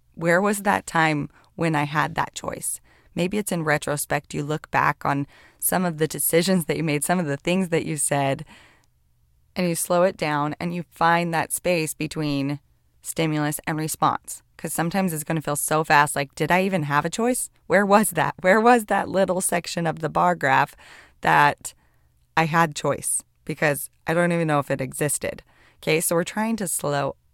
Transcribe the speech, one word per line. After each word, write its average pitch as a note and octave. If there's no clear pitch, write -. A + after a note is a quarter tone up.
where E3+
was G#3
that F#3+
time D#3
when D#3+
I D3
had D3+
that -
choice? -
Maybe F#3
it's G#3
in E3+
retrospect, D3
you D3+
look D3+
back D3
on C#3+
some F3+
of E3+
the D#3
decisions E3
that D3+
you D3+
made, D3
some F3+
of F3
the C#3
things F3+
that D#3+
you D#3+
said, C#3
and F3+
you E3+
slow F3
it F#3+
down D3+
and E3+
you F3
find E3+
that D#3+
space E3
between D3
stimulus D3+
and D#3+
response. -
'Cause E3+
sometimes F3
it's D3+
gonna E3
feel D3
so D#3
fast, D3+
like, C#3+
"Did D3+
I F#3
even F#3+
have C#3+
a E3+
choice? A#3+
Where G3
was G3+
that? D3
Where F#3+
was A#3
that G3
little F#3
section E3+
of D#3+
the D#3
bar E3+
graph C3+
that D3
I D#3+
had E3
choice?" -
Because D3+
I D#3+
don't F3
even E3+
know D3
if C#3
it C#3+
existed. -
Okay, D#3+
so -
we're E3+
trying A3
to G3+
slow C#3+